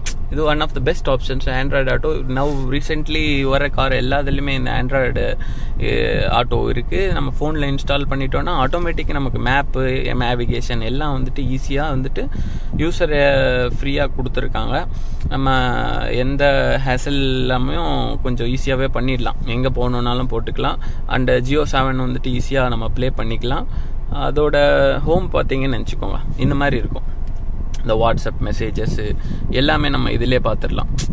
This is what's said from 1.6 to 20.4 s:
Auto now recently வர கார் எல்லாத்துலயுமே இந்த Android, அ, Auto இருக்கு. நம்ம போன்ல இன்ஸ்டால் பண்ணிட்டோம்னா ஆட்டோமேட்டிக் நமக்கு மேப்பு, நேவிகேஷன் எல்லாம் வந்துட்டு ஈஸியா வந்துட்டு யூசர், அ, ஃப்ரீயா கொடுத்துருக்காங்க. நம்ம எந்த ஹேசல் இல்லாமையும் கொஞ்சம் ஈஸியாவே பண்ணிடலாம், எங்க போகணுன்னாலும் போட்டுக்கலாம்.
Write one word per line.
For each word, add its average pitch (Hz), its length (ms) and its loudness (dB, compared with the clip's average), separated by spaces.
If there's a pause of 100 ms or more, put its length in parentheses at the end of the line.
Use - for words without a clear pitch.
Auto 127 400 0
now 135 200 0 (220)
recently 151 720 0
வர 139 260 2
கார் 131 240 0
எல்லாத்துலயுமே 139 560 0
இந்த 127 220 0
Android, 123 480 0
அ, 110 1300 0
Auto 117 240 0
இருக்கு. 170 440 0
நம்ம 139 260 0
போன்ல 151 160 0
இன்ஸ்டால் 143 560 0
பண்ணிட்டோம்னா 139 540 0
ஆட்டோமேட்டிக் 160 480 0
நமக்கு 135 260 0
மேப்பு, 131 460 0 (380)
நேவிகேஷன் 120 600 0
எல்லாம் 131 420 -2
வந்துட்டு 127 140 -2
ஈஸியா 131 460 0 (100)
வந்துட்டு - 340 -2 (480)
யூசர், 165 360 0
அ, 135 580 2 (100)
ஃப்ரீயா 143 360 0
கொடுத்துருக்காங்க. 123 720 -2 (420)
நம்ம 131 460 2 (360)
எந்த 131 340 0 (420)
ஹேசல் 127 180 0
இல்லாமையும் 131 1160 0
கொஞ்சம் 127 240 -2
ஈஸியாவே 131 480 0
பண்ணிடலாம், 123 500 0
எங்க 127 260 0
போகணுன்னாலும் 123 680 0
போட்டுக்கலாம். 123 400 -2 (320)